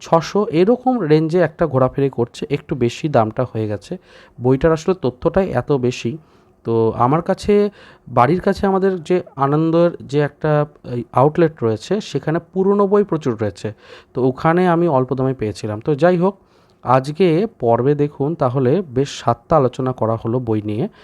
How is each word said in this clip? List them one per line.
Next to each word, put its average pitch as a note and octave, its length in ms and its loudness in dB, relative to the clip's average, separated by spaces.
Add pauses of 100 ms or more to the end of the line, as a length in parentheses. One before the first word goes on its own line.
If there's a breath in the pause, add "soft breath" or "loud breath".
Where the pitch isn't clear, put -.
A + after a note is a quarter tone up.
ছশো E3 440 0
এরকম A#3+ 540 2
রেঞ্জে D#3 400 2
একটা D#3+ 280 0
ঘোরাফেরি C3 420 0
করছে, - 400 -6
একটু - 260 -6
বেশি A#2+ 340 -2
দামটা A#2+ 440 0
হয়ে A2 140 -4
গেছে। G#2 300 -8 (440 loud breath)
বইটার C3+ 300 2
আসলে D#3+ 300 0
তথ্যটাই E3 480 -2
এত B2 220 -2
বেশি। B2 460 -2 (460 soft breath)
তো A2+ 280 0
আমার B2+ 300 2
কাছে, G3+ 480 0 (380 loud breath)
বাড়ির B2+ 340 2
কাছে G3 260 0
আমাদের F#3+ 360 0
যে F3+ 200 0 (120)
আনন্দের D#3+ 560 2 (160)
যে C#3 120 -2
একটা, D3 460 0 (180)
এই, A#2+ 200 -8 (100)
আউটলেট D3+ 500 2
রয়েছে, A#2 380 -2
সেখানে D#3 380 -4 (140)
পুরনো G3 340 2
বই G3+ 160 4
প্রচুর D3 380 -4
রয়েছে, G#2 320 -6 (400 loud breath)
তো B2 100 -2
ওখানে D#3+ 440 2
আমি E3+ 200 2
অল্প C3 260 0
দামে C3 200 -2
পেয়েছিলাম। G#2+ 480 -6
তো D3+ 140 -2
যাই F3 220 2
হোক, F#3+ 220 -2 (440 soft breath)
আজকে D3+ 640 2 (120)
পর্বে A#2+ 360 2
দেখুন D3 400 -2
তাহলে C#3 460 0
বেশ C#3 280 -4
সাতটা - 460 -4
আলোচনা B2+ 360 0
করা A2+ 240 -2
হলো A#2 240 -4
বই A2+ 220 -2
নিয়ে, G#2+ 280 -4 (140)